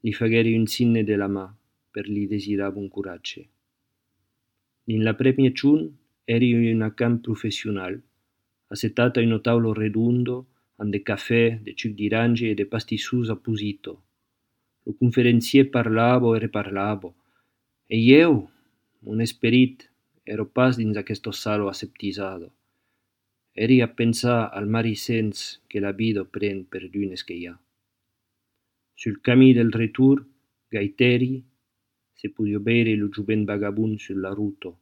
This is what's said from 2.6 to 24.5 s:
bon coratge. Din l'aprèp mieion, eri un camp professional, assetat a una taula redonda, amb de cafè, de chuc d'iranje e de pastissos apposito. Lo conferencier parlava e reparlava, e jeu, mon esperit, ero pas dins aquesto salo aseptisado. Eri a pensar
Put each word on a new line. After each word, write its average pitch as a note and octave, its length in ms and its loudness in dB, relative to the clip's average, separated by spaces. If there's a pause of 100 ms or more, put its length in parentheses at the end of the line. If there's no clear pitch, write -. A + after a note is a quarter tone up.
bon G2 180 -10
coratge. F#2+ 540 -12 (1400)
Din A2 160 -2
l'aprèp C3 380 2
mieion, C#3+ 480 2 (400)
eri A#2+ 260 2
un A2+ 300 2 (100)
camp A#2+ 300 0
professional, G2+ 720 -6 (760)
assetat A#2 460 0
a A#2 80 2
una A2+ 180 2
taula A#2 320 2
redonda, A#2+ 600 0 (420)
amb G#2 140 -4
de G2+ 100 -2
cafè, A#2 420 0 (200)
de - 100 -14
chuc G#2+ 220 -8
d'iranje A2 560 0
e G2+ 60 -4
de G2+ 100 -2
pastissos A2+ 640 -4
apposito. G#2 640 -6 (920)
Lo A2 80 -8
conferencier A#2+ 760 4
parlava A#2 640 2
e G#2+ 80 -2
reparlava, G2+ 680 -6 (800)
e A2+ 140 -2
jeu, C#3 400 8 (580)
mon G#2+ 180 -6
esperit, B2 680 2 (380)
ero G#2+ 200 -6
pas B2+ 300 2
dins G#2+ 200 -2
aquesto G#2 360 -8
salo G#2 360 -4
aseptisado. F#2+ 840 -10 (1040)
Eri B2 260 4
a A#2 80 0 (100)
pensar A#2 540 0